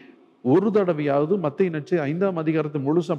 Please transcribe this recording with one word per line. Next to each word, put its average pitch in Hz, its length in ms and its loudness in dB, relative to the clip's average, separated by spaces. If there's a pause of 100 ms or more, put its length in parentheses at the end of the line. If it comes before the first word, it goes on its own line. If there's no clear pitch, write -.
(420)
ஒரு 185 280 4
தடவையாவது 156 680 0
மத்தேயு 175 320 -2
நற்செய்தி 160 300 -2
ஐந்தாம் 175 360 -2
அதிகாரத்தை 151 520 -2
முழுசா 165 320 0